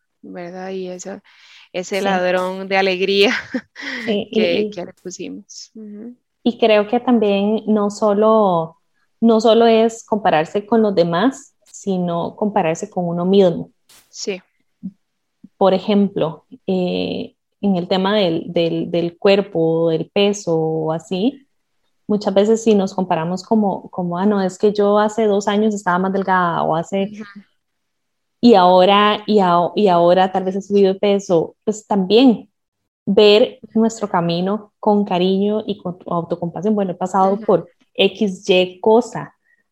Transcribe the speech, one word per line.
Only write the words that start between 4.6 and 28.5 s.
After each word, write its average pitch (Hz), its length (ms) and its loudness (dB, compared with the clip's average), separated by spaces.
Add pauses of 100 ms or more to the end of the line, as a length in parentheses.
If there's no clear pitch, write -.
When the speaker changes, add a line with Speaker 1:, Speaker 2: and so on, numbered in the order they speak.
Speaker 2:
y 214 60 -2
Speaker 1:
que 180 180 -12
le 185 80 -20
pusimos. 185 840 -16
Ujú. 220 420 -18 (260)
Speaker 2:
y 233 160 0
creo 208 280 4
que 240 120 0
también 208 680 0
no 208 220 2
solo, 208 880 2 (440)
no 226 200 4
solo 226 260 6
es 226 380 2
compararse 196 600 -2
con 226 160 2
los 208 140 0
demás, 175 600 -2 (100)
sino 175 720 -6
compararse 202 540 -2
con 180 180 -6
uno 175 180 -4
mismo. 180 460 2 (380)
Speaker 1:
Sí. 190 320 -10 (1160)
Speaker 2:
Por 190 160 4
ejemplo, 190 720 -2 (220)
eh, 180 680 -4 (260)
en 202 160 0
el 180 100 -6
tema 190 280 0
del, 175 360 -2
del, 170 400 -2
del 170 260 -4
cuerpo, 165 720 0
del 160 220 -4
peso 202 460 -2
o 160 340 -4
así, 185 560 -6 (600)
muchas 208 260 -2
veces 220 300 2
si 214 120 4
nos 190 200 0
comparamos 180 480 -4
como, 214 480 -2
como, 175 280 -6
"Ah, 196 60 0
no, 202 160 0
es 185 180 -4
que 208 140 0
yo 208 260 2
hace 220 280 0
dos 208 200 0
años 208 280 0
estaba 180 240 -2
más 190 140 -2
delgada", 185 500 0
o 156 120 -2
hace 196 360 -4
Speaker 1:
Ujú. 208 320 -18 (1000)
Speaker 2:
y 233 140 8